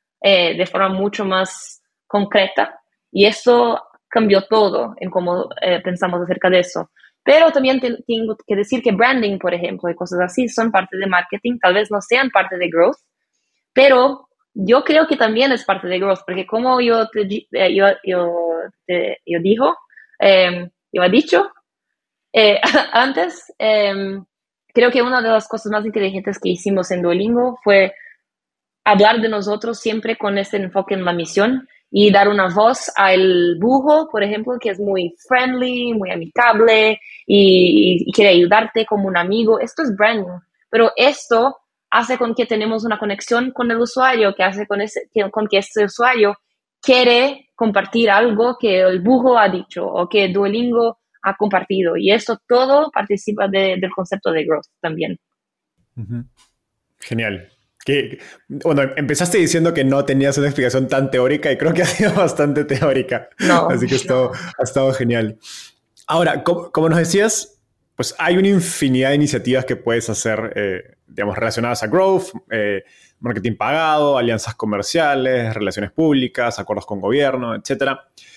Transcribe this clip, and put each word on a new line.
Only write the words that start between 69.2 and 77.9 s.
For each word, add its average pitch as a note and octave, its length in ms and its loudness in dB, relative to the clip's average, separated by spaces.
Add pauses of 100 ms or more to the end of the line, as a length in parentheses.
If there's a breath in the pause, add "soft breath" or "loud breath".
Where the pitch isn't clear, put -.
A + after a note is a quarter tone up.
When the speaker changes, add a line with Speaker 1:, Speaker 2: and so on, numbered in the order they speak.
Speaker 2:
que B2+ 120 -4
puedes A#2 340 -4
hacer, A2 460 -4
eh, F#2+ 400 -6 (100)
digamos, G2+ 320 -6
relacionadas A#2 460 -4
a - 20 -4
growth, F#3 460 0 (180)
eh, G#2 320 -4 (380 soft breath)
marketing A2 360 -6
pagado, D3 640 0
alianzas A2+ 380 -4
comerciales, B2 1000 -2
relaciones G2+ 380 -6
públicas, B2+ 640 -2
acuerdos G2+ 280 -8
con G2+ 140 -10
gobierno, B2+ 540 -2
etcétera. C3 540 -6 (280 soft breath)